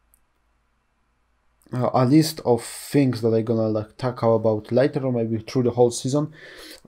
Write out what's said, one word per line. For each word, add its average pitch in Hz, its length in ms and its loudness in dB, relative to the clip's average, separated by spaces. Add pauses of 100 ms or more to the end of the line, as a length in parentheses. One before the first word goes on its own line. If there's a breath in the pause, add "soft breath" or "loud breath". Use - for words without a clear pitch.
(1700)
a 127 320 0
list 151 400 2
of 120 200 2
things 131 580 -2
that 113 120 2
I 113 80 2
gonna, 110 260 -2
like, 107 280 -6
talk 123 260 -6
about 110 500 0
later 135 320 2
or 131 80 -2
maybe 113 260 -2
through 120 260 -2
the 120 80 0
whole 120 180 4
season. 143 420 -4 (560 loud breath)